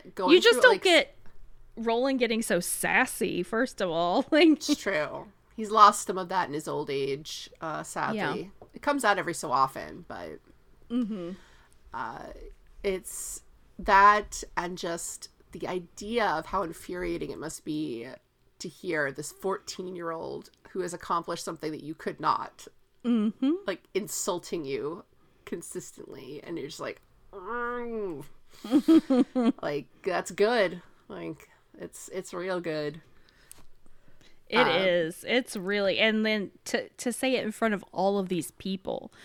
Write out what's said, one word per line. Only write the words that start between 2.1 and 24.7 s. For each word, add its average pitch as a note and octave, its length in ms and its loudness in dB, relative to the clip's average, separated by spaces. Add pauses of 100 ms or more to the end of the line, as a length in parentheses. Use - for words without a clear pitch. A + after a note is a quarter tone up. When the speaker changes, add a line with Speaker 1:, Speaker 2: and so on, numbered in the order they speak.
Speaker 2:
getting A3+ 220 2
so F#3+ 180 0
sassy, - 840 0
first A3+ 380 -2
of F3+ 100 0
all. F3 380 2
<laughs> - 20 -20
Like D#4 160 8 (220)
Speaker 1:
It's D4 80 2
true. D3 500 -4 (300)
He's A3 140 -6
lost G#3 360 10
some F#3+ 100 -2
of F#3 140 -4
that F3+ 180 0
in C#3+ 60 -4
his D#3 120 -4
old D3 240 -4
age, C#3 600 -4 (100)
uh, D#3 220 -6
sadly. D#3 360 -4
Speaker 2:
Yeah. E3 540 -6
Speaker 1:
It - 80 -18
comes C#4+ 240 0
out G3+ 140 4
every E3 160 -2
so D3+ 180 -6
often, C3 560 0
but E2+ 300 -12 (520)
Speaker 2:
Mm-hmm. G#3 420 -4 (600)
Speaker 1:
uh, A#2 260 -6 (640)
it's - 600 -6 (360)
that G3+ 640 6 (140)
and F3 220 -4
just - 500 -8 (240)
the F3+ 160 -10
idea G#3 580 -4
of D#3+ 200 -2
how G3 160 -2
infuriating E3+ 680 -6
it - 80 -10
must D3+ 280 -10
be D3+ 400 -6 (540)
to - 80 -10
hear D#3 440 -4
this C#3+ 180 -10
fourteen-year-old E3+ 1200 -8 (200)
who F#3+ 100 -6
has F3 140 -6
accomplished E3+ 500 -4
something D#3+ 260 -8
that D#3 120 -8
you D3 120 -10
could - 260 -8
not, - 460 -2 (380)
Speaker 2:
Mm-hmm. A#3 460 2 (160)
Speaker 1:
like, F#3+ 160 -4 (100)
insulting F3 720 -4
you C#3 400 -4 (400)